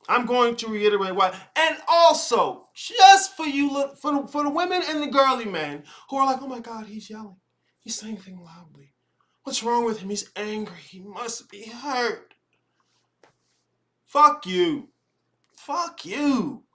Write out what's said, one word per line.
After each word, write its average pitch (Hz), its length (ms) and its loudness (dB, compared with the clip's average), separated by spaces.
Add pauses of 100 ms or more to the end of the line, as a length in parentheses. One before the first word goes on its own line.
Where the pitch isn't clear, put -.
I'm 240 180 0
going 240 300 2
to 226 120 -10
reiterate 208 460 0
why. 185 200 2 (220)
And 311 200 2 (120)
also, 311 880 4
just 392 600 6
for 320 100 -6
you, 285 260 0
look, 277 260 -4
for 294 140 -4
the, 277 140 0
for 294 160 -6
the 294 80 0
women 349 380 -2
and 311 140 -4
the 294 40 -4
girly 262 380 2
men 151 400 -6 (260)
who 269 60 -8
are 269 100 2
like, 254 160 -2
Oh 269 60 -12
my 254 120 -10
God, 226 260 -12
he's 214 220 -16
yelling. 214 280 -16 (440)
He's 226 160 -12
saying 214 220 -12
things 185 220 -20
loudly. 165 540 -20 (480)
What's - 200 -6
wrong 240 220 0
with 220 160 -2
him? 190 100 -12
He's 202 260 -8
angry. 208 440 -8
He - 200 -20
must 208 500 -12
be 202 160 -20
hurt. 240 680 -6 (1700)
Fuck 294 400 4
you. 180 440 -2 (680)
Fuck 330 480 -8
you. 233 600 -2 (100)